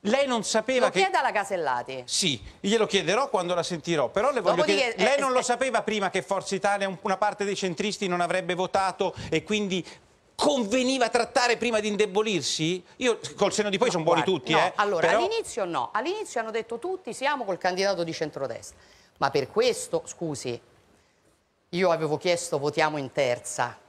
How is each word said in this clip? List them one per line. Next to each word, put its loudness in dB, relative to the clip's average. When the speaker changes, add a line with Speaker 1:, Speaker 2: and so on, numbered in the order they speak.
Speaker 1:
Lei 2
non 0
sapeva 2
Speaker 2:
Lo 2
Speaker 1:
che 2
Speaker 2:
chieda 2
alla 2
Casellati. -2
Speaker 1:
Sì, 0
glielo 2
chiederò 2
quando -2
la 0
sentirò, -2
però 0
le -2
voglio 2
Speaker 2:
Dopodiché, 2
Speaker 1:
chiedere, 0
lei 4
Speaker 2:
eh, 2
Speaker 1:
non 2
Speaker 2:
eh, 0
Speaker 1:
lo 4
sapeva 0
prima 0
che -2
Forza -4
Italia 0
un-, -6
una 0
parte 0
dei -2
centristi -2
non 0
avrebbe 0
votato 0
e 0
quindi -2
conveniva 2
trattare 2
prima 0
di -2
indebolirsi? 0
Io 0
col 2
senno 0
di 0
poi 2
Speaker 2:
No, 0
Speaker 1:
sono 0
buoni 4
Speaker 2:
guardi, 0
Speaker 1:
tutti, -2
Speaker 2:
no, 4
Speaker 1:
eh, 0
Speaker 2:
allora, 2
Speaker 1:
però 4
Speaker 2:
all'inizio -2
no, -4
all'inizio -4
hanno -6
detto -6
tutti -8
siamo -2
col -2
candidato 0
di -4
centrodestra, -6
ma 2
per 0
questo, 0
scusi, -6
io 2
avevo 0
chiesto 0
votiamo 2
in -6
terza -2